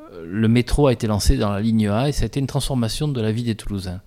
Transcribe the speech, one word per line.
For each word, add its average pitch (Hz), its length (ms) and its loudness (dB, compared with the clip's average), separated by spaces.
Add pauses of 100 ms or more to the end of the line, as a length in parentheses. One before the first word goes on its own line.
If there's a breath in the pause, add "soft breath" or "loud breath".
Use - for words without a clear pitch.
(260)
le 104 220 0
métro 123 400 4
a 127 40 6
été 117 140 -2
lancé 107 320 2
dans 107 140 0
la 101 100 -2
ligne 110 260 2
A 117 220 0
et 139 40 -2
ça - 100 0
a - 20 0
été 113 140 -4
une 135 80 -2
transformation 127 600 -2
de 131 140 -2
la 110 100 0
vie 117 120 -2
des 117 100 0
Toulousains. 98 540 -6